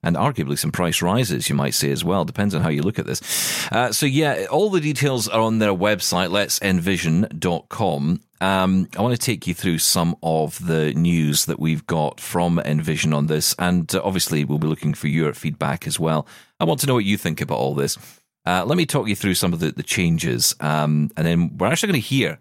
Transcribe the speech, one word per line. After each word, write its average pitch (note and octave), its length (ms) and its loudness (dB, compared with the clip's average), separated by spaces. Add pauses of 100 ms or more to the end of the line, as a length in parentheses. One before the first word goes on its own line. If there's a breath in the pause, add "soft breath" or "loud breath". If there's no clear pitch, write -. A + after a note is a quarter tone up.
And E2+ 120 2
arguably D#2 400 0
some - 140 -2
price E2+ 300 0
rises, F2+ 480 0
you C#2+ 60 0
might C#2 200 0
say, C#2 160 0
as C#2 120 -2
well. F2 220 2
Depends G2+ 300 -2
on D#2 60 0
how E2 80 2
you D2 120 0
look F#2+ 180 -2
at - 60 -4
this. - 640 -4
Uh, A#2 200 2
so, G#2+ 140 0
yeah, C#3 440 2
all F#3+ 200 2
the F#3 120 2
details C#3 480 0
are A2+ 100 2
on A2 200 2
their G#2+ 140 4
website, F#2 560 2
let's G2+ 320 0
envision F2+ 680 2 (100)
dot F2 320 -2
com. D#2+ 520 0 (200)
Um, F#2+ 560 2
I F#2+ 40 0
want A#2+ 160 2
to - 80 -4
take G#2 220 -2
you F2 60 -2
through E2 240 0
some E2+ 440 2
of D#2+ 460 -2
the D#2 260 2
news D#2+ 520 2
that - 160 -4
we've D#2 260 -2
got D#2 320 -2
from F2 400 0
Envision D#2 540 0
on D2 140 0
this. D#2 300 0
And, F2+ 380 0
uh, F2+ 80 2
obviously, E2+ 400 0
we'll C#2+ 160 0
be D#2 80 0
looking D2+ 260 -2
for D#2+ 140 -4
your D2+ 260 0
feedback - 540 -4
as D2 100 -4
well. D#2+ 300 0 (320 loud breath)
I E3 60 2
want D#3+ 160 0
to C#3 60 -2
know C3 80 2
what A2 100 2
you G2+ 100 2
think E2+ 240 -4
about D2 180 -2
all C2+ 160 0
this. C#2+ 240 -2 (480 loud breath)
Uh, F2+ 200 0
let C#3+ 120 0
me F3 80 2
talk B2+ 220 -2
you G#2 80 0
through F#2+ 200 0
some F2+ 180 0
of E2 80 -2
the, D#2 100 0
the - 120 -8
changes. E2 760 0
Um, D2+ 560 0
and D#2+ 100 -2
then E2+ 320 0
we're F#2 100 0
actually F3 260 0
gonna D3 60 2
hear G#2+ 420 -2